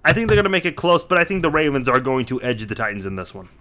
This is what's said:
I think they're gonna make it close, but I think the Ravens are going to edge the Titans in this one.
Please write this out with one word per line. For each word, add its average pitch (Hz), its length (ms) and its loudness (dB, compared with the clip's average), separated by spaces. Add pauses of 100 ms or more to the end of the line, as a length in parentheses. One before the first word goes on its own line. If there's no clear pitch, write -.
I - 80 6
think 226 140 0
they're 208 100 4
gonna 196 100 2
make 185 180 0
it 170 100 -4
close, 170 280 2
but - 140 0
I - 60 4
think 190 180 -2
the 170 80 2
Ravens 143 400 0
are 127 100 4
going 131 280 -2
to 127 140 -4
edge 120 260 -4
the - 80 -6
Titans 104 300 -4
in 95 100 -6
this 92 180 -8
one. 92 160 -16 (120)